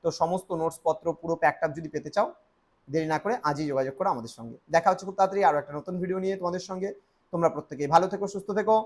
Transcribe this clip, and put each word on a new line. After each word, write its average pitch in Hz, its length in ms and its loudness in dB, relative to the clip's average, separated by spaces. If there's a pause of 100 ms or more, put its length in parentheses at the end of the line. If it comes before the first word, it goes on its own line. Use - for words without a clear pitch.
তো 170 80 0
সমস্ত 175 380 -2 (120)
নোটসপত্র 160 440 -2 (160)
পুরো 165 140 -2
প্যাকড 156 300 2
আপ 151 120 0
যদি 160 120 -10
পেতে 151 260 -8
চাও, 214 120 2 (640)
দেরি 160 220 0
না 156 100 0
করে 214 100 0 (160)
আজই 147 220 -2
যোগাযোগ 135 260 -2
করো 190 180 2
আমাদের 117 220 -10
সঙ্গে। 117 200 -14 (160)
দেখা 170 160 6
হচ্ছে 185 180 0
খুব 190 120 -10
তাড়াতাড়ি 196 240 4
আরও 156 180 6
একটা 143 180 -12
নতুন 180 220 -8
ভিডিও 185 180 -2
নিয়ে 190 220 -2
তোমাদের 175 280 -4
সঙ্গে। 190 200 -4 (420)
তোমরা 170 240 2
প্রত্যেকেই 143 400 -8
ভালো 175 120 10
থেকো, 196 260 -4
সুস্থ 202 260 -8
থেকো। 214 160 4 (100)